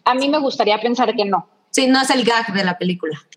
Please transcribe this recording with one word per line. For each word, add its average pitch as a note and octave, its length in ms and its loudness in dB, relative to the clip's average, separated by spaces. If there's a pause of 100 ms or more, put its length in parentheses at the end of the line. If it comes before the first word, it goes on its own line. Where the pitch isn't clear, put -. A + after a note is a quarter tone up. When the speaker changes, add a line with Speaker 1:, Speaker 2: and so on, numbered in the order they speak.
Speaker 1:
a B3 100 4
mí C4+ 140 0
me D4+ 100 0
gustaría G#3+ 420 0
pensar A#3 360 0
que G#3 80 0
no. F#3+ 240 -2 (220)
Speaker 2:
Sí, C4 160 0
no C4 160 4
es C4 80 -2
el C4 140 2
gag A3+ 280 0
de G3 120 -2
la F3+ 120 -2
película. F3+ 420 -4 (180)